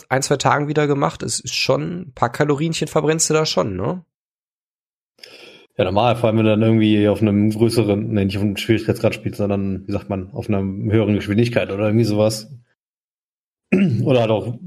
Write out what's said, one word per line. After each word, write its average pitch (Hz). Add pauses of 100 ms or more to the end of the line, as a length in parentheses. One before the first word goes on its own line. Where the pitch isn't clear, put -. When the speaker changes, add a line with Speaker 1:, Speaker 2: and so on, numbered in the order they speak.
Speaker 1:
ein, 135
zwei 143
Tagen 143
wieder 151
gemacht. 147
Es -
ist -
schon, 156
ein 135
paar 120
Kalorienchen 151
verbrennst 156
du 156
da 156
schon, -
ne? 160 (1700)
Speaker 2:
Ja, -
normal, 107
vor 120
allem, 110
wenn 113
du 110
dann 107
irgendwie 107
auf 98
einem 104
größeren, 107
nee, 101
nicht 98
auf 98
einem 101
Schwierigkeitsgrad -
spielst, -
sondern, 98
wie 101
sagt 98
man, 95
auf -
einer 101
höheren 104
Geschwindigkeit 101
oder 101
irgendwie 110
sowas. 107 (1200)
<clears throat> 165
Oder 127
halt 110
auch 110